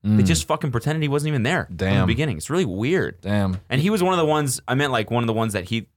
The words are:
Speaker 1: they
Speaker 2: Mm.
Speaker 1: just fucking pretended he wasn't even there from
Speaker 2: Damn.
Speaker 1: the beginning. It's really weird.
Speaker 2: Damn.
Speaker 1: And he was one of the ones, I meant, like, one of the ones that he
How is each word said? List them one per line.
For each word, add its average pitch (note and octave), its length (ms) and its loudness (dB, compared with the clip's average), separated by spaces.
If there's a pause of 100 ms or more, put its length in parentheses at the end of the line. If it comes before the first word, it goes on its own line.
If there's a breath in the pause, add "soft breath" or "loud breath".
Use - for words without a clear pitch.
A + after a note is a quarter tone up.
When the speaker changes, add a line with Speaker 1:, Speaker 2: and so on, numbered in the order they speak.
Speaker 1:
they G#2 200 4
Speaker 2:
Mm. F#2+ 40 6
Speaker 1:
just - 220 2
fucking D3+ 240 -2
pretended D3+ 300 -2
he D3 60 0
wasn't D3 200 -2
even C#3 140 0
there D3 240 -2
from F2 100 -14
Speaker 2:
Damn. F#2+ 240 2
Speaker 1:
the F#2 60 4
beginning. A2+ 320 -2
It's - 120 -12
really F3 140 0
weird. A2 560 -2
Speaker 2:
Damn. G2 480 0
Speaker 1:
And C3 120 0
he F#3 100 2
was A3 120 2
one F#3 120 2
of F3+ 40 2
the D#3+ 80 4
ones, D3+ 400 0
I B2 80 -2
meant, C#3 160 2
like, A2+ 200 -2
one A#2+ 120 0
of A#2+ 40 0
the A2+ 80 0
ones A2+ 180 -2
that F#2+ 160 -4
he A2+ 180 -4 (100)